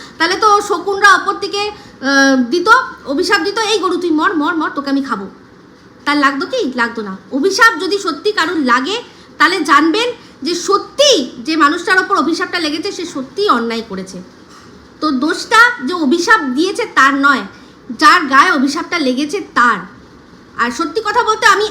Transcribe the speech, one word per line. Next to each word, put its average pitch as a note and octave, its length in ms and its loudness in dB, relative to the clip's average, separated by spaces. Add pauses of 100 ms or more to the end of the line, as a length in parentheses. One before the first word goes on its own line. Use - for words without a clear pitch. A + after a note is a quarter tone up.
(180)
তাহলে F4 180 0
তো G#4 240 4
শকুনরা G4 540 2
ওপর G4 200 0
থেকে, G4+ 260 -6
আহ, C#4 800 0
দিত, F4 260 -2 (380)
অভিশাপ F4 340 0
দিত, G4 180 -4
"এই G#4+ 200 0
গরু F4 180 -2
তুই F4 140 -2
মর, E4 240 0
মর, D#4+ 200 0
মর, D#4+ 200 -2
তোকে C#4 160 -6
আমি C#4 120 0
খাবো।" G3 260 -8 (760)
তার C#4+ 120 0
লাগতো C#4+ 300 0
কি? G4 280 -4
লাগতো A#3 280 -4
না। F#3+ 140 -10 (160)
অভিশাপ F#4+ 500 2
যদি F#4+ 160 -2
সত্যি F#4 340 -4
কারুর F4 260 -2
লাগে, C4+ 440 0 (360)
তাহলে E4+ 220 2
জানবেন E4 500 2 (320)
যে E4 120 -4
সত্যি G4+ 840 0
যে D4 180 -4
মানুষটার E4+ 420 2
ওপর F#4+ 180 0
অভিশাপটা E4+ 420 -2
লেগেছে, D#4+ 340 -4
সে F4+ 120 -8
সত্যিই E4 440 -4
অন্যায় A#3 400 0
করেছে। F#3 340 -12 (760)
তো D4+ 100 0
দোষটা F#4+ 600 2 (140)
যে E4 100 -4
অভিশাপ F4 460 2
দিয়েছে E4 440 -2 (100)
তার C#4 200 4
নয়, C#4 280 2 (560)
যার D#4+ 260 4
গায়ে C4+ 260 4
অভিশাপটা D#4+ 480 -2
লেগেছে D4 420 -2 (140)
তার। A3+ 400 0 (640)
আর A#3+ 120 -2
সত্যি E4 340 -4
কথা A4+ 200 0
বলতে A4 220 0
আমি G#4 240 2